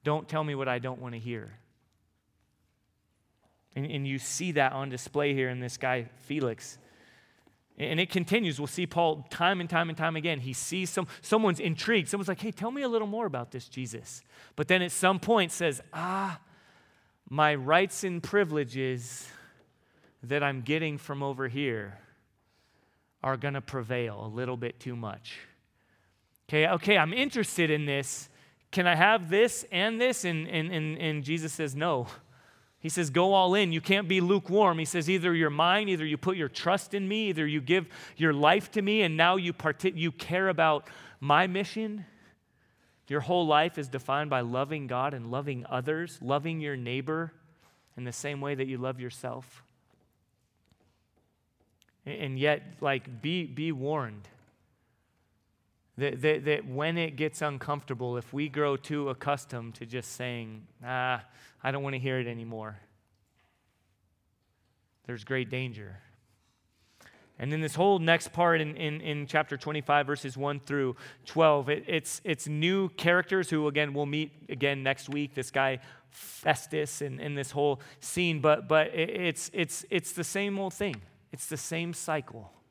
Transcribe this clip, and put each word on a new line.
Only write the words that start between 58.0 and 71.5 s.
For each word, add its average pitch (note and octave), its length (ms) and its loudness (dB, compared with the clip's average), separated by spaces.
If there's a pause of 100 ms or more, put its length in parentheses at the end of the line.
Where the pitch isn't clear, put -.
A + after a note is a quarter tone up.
if - 120 -10
we C#3+ 200 -4
grow C#3+ 260 0
too C#3+ 320 -4
accustomed B2+ 680 -4
to A#2 100 -14
just A#2+ 260 -8
saying, A#2 540 -10 (180)
"Ah, B2+ 400 -2 (420)
I C3+ 40 2
don't C#3 120 -2
wanna C#3 160 -4
hear C3 200 0
it A#2+ 80 -2
anymore," A2+ 520 -8 (2250)
there's A#2 180 -8
great B2+ 240 -2
danger. G#2+ 500 -8 (1400)
And C3+ 120 -4
then D#3 100 0
this D#3 140 -2
whole F#3+ 240 6
next E3 340 4
part E3+ 280 4
in, D3+ 160 -4
in, D3+ 240 -4
in D3 260 -4
chapter D3+ 300 0
twenty-five, D3 500 0
verses C#3 300 -4
one C#3+ 240 -4
through C3+ 360 -2 (280)
twelve, D3 440 6